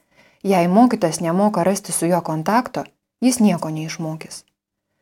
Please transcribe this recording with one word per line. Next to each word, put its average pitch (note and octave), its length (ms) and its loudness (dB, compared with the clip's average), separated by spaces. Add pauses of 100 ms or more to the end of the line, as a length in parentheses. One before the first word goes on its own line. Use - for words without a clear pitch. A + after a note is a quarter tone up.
(440)
Jei F#3 240 2
mokytojas G#3 520 4
nemoka F#3 440 0
rasti G3 280 -2
su - 160 -2
juo F3 140 2
kontakto, D#3+ 640 -2 (360)
jis B3 220 2
nieko E3+ 260 2
neišmokys. D#3 760 -10 (560)